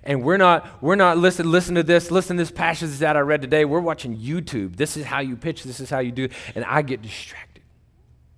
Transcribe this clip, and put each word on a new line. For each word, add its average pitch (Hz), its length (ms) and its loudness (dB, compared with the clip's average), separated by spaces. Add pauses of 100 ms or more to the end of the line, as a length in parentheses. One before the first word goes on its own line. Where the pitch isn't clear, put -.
And 135 200 -2
we're 165 120 2
not, 175 480 4
we're 170 120 4
not, 180 220 6
"Listen, 175 320 2
listen 175 260 2
to 170 80 4
this, 170 280 4
listen 180 240 0
to 175 60 0
this 165 100 -2
passage 165 460 -4
that 151 180 2
I 147 60 4
read 147 200 2
today." 151 220 2
We're 151 160 2
watching 143 380 -6
YouTube. 113 580 -6
This 147 220 -4
is 147 80 -8
how 139 140 -4
you 131 180 -6
pitch, 160 260 -8
this 127 160 -12
is 131 100 -12
how 135 100 -2
you 123 120 -4
do 131 140 -4
it. 127 80 -8 (200)
And 117 120 -6
I 147 160 2
get 135 200 -6
distracted. - 600 -16 (760)